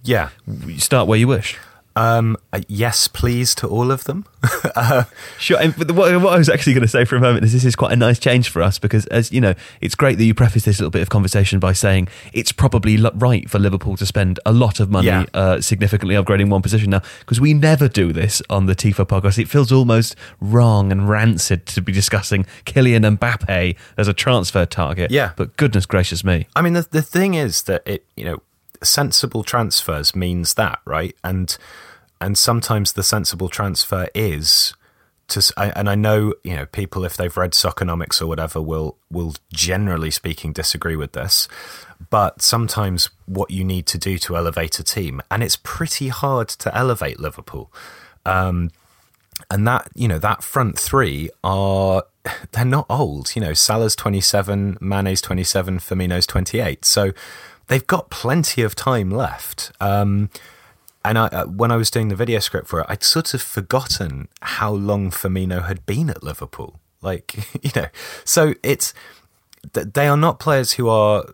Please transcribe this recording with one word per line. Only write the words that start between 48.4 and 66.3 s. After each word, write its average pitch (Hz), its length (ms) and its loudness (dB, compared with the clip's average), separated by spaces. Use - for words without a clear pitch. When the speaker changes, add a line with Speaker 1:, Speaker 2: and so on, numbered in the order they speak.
Speaker 1:
and 101 160 0
that, 123 280 -2
you 120 140 -2
know, 82 100 0
that 104 260 -2
front 120 340 -2
three 80 520 -2
are, 95 640 0
they're 117 140 -2
not 139 240 0
old. 80 440 -4
You 113 60 -4
know, 78 140 -4
Salah's 110 420 0
twenty-seven, 101 840 -2
Mane's 98 420 -2
twenty-seven, 92 560 -2
Firmino's 90 480 -2
twenty-eight. 98 580 -4
So 98 280 2
they've 131 200 0
got - 240 -2
plenty 143 520 -2
of 104 120 -2
time 110 360 -2
left. - 720 -8
Um, 101 500 0
and 110 120 2
I, 113 80 2
uh, - 180 -6
when 104 260 -2
I 117 60 2
was 110 140 0
doing 110 180 -2
the 98 80 -4
video 113 220 -2
script - 280 -6
for 82 140 -4
it, 76 80 -6
I'd 104 140 -8
sort - 320 0
of 127 80 -4
forgotten 95 840 -4
how 107 320 -6
long 101 380 -2
Firmino 92 560 -4
had 95 180 -8
been 139 240 -4
at - 140 -8
Liverpool. - 580 -14